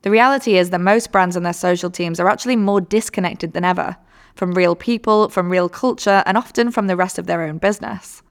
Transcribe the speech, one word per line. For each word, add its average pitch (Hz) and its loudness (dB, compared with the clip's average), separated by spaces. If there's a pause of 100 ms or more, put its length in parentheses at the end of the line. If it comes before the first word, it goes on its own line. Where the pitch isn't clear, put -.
The 202 -2
reality 233 4
is 180 2
that 180 -2
most 208 2
brands 180 2
and 175 -4
their 175 -2
social 180 -2
teams 170 -6
are 175 2
actually 240 0
more 202 2
disconnected 180 -4
than 175 -4
ever, 180 -2 (380)
from 180 -4
real 175 2
people, 220 0
from 180 -2
real 180 0
culture, 202 0
and 190 0
often 240 -2
from 220 -2
the 185 0
rest 185 -2
of 180 -10
their 170 -2
own 156 -8
business. - -6